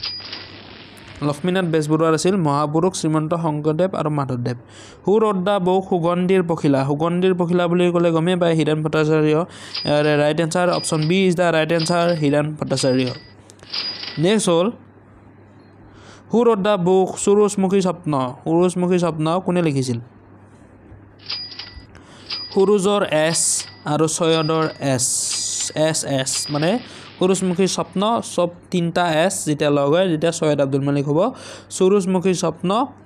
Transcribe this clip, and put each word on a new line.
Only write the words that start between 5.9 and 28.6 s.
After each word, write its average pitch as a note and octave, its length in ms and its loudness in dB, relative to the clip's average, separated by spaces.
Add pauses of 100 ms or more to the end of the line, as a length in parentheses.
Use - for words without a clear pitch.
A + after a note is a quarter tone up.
পখিলা? C#3+ 380 2
সুগন্ধিৰ E3+ 480 0
পখিলা F3 340 0
বুলি F3 240 2
ক'লে F3 200 2
গমেই E3 240 2
পায়, F3 180 2
হীৰেণ D#3 300 2
ভট্টাচাৰ্য। D#3 600 2 (400)
ইয়াৰে D3 320 2
ৰাইট D3+ 220 2
এনচাৰ F3 300 0
অপশ্যন D#3 380 -2
বি F#3 200 4
ইজ F3+ 80 2
দ্য F3+ 60 0
ৰাইট D#3+ 300 2
এনচাৰ, E3+ 500 2
হীৰেণ D3 340 0
ভট্টাচাৰ্য। C3 500 0 (1120)
নেক্সট F#3+ 300 2
হ'ল, F3 220 2 (1600)
who A3+ 100 4
wrote A3+ 200 4
the G#3 140 2
book F#3 400 2
সূৰুযমুখী G3+ 640 2
স্বপ্ন? D3+ 520 -2 (100)
সূৰুযমুখী F3+ 540 2
স্বপ্ন D#3+ 420 0
কোনে F3+ 220 0
লিখিছিল? C3 380 0 (2500)
সুৰুজৰ G3+ 500 2
এছ D#3 600 0 (200)
আৰু D3+ 220 0
চৈয়দৰ D#3+ 600 0 (120)
এছ, C3 260 -2 (680)
এছ, D#3 300 0
এছ, C3 440 -4
মানে D#3+ 300 0 (400)
সূৰুযমুখী F#3 480 0
স্বপ্ন, G3+ 540 -2 (140)
চব F3 140 2 (220)